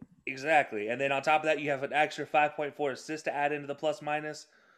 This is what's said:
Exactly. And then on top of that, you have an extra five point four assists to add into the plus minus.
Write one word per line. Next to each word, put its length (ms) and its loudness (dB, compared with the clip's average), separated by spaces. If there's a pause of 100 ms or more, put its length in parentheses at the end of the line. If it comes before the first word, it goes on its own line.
(260)
Exactly. 600 2
And 120 -2
then 120 2
on 100 0
top 200 4
of 40 -4
that, 140 2
you 100 -4
have 140 0
an 100 -6
extra 320 0
five 300 4
point 200 -4
four 160 0
assists 340 -8
to 100 -2
add 160 2
into 160 -6
the 80 -4
plus 260 -2
minus. 460 -6 (300)